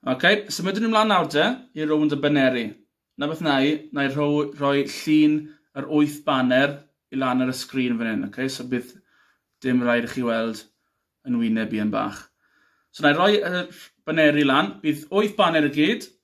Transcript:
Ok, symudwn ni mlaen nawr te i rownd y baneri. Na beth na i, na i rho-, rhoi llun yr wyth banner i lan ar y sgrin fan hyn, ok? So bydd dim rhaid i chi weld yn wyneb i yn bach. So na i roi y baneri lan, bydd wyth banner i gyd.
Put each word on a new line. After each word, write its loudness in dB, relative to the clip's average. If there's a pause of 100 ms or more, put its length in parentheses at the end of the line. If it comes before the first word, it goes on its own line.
(120)
Ok, -2 (300)
symudwn -2
ni 0
mlaen 2
nawr 2
te 2 (260)
i -4
rownd 2
y -4
baneri. 2 (500)
Na -4
beth -6
na 0
i, 2 (240)
na 0
i -2
rho-, 0
rhoi 0
llun 2 (340)
yr -10
wyth 0
banner 2 (340)
i -6
lan 0
ar -2
y -6
sgrin -4
fan -4
hyn, -4
ok? -8
So -12
bydd -6 (720)
dim 2
rhaid 2
i -10
chi -4
weld -2 (680)
yn -2
wyneb -2
i -2
yn 0
bach. -4 (760)
So -12
na 4
i 2
roi 4
y -4 (420)
baneri 2
lan, 2
bydd -2
wyth 0
banner 2
i 0
gyd. 0 (180)